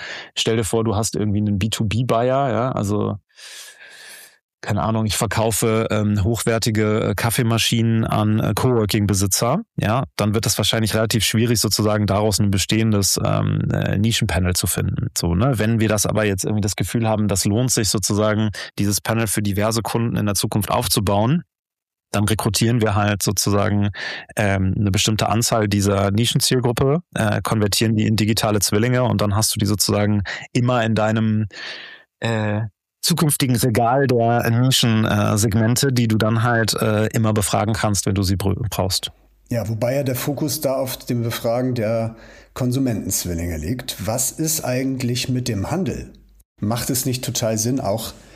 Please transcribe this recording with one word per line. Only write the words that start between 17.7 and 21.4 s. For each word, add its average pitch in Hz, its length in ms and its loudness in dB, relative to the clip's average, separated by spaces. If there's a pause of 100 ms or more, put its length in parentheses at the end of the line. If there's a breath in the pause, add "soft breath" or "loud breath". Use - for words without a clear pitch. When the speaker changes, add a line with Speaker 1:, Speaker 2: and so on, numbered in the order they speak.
Speaker 1:
sich 110 180 0
sozusagen, 107 600 2 (280 loud breath)
dieses 101 220 0
Panel 113 280 0
für - 120 -2
diverse 104 400 0
Kunden 117 360 -2
in 104 100 0
der 104 80 0
Zukunft 104 360 -2
aufzubauen, 117 720 2 (720)